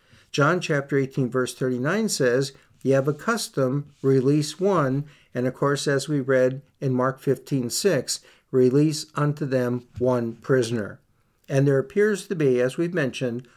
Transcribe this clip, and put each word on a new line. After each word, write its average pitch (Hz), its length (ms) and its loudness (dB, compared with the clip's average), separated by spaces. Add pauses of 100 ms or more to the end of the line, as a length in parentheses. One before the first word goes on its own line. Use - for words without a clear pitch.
(300)
John 151 300 2
chapter 147 380 -2
eighteen, 135 340 -2
verse 127 240 -2
thirty-nine 143 540 -2
says, 135 420 0 (320)
"Ye 127 80 2
have 135 160 2
a 147 60 -2
custom, 143 720 -4 (160)
release 135 580 2
one." 147 460 0 (280)
And 127 140 -2
of 127 60 -2
course, 143 340 -2
as 139 220 -2
we 147 100 0
read 131 420 2 (200)
in 135 120 0
Mark 127 280 -2
fifteen 131 480 -2
six, 151 500 -2 (320)
"Release 139 540 4 (100)
unto 147 300 -2
them 123 380 -2 (140)
one 120 360 0
prisoner." 113 640 -2 (500)
And 139 160 2
there 139 140 4
appears 196 480 -2
to 202 80 -6
be, 135 240 2
as 127 180 0
we've 170 160 -4
mentioned, 127 640 -4